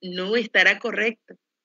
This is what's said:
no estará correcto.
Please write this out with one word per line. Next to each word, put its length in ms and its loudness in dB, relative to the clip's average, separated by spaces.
no 360 -4
estará 420 2
correcto. 600 -6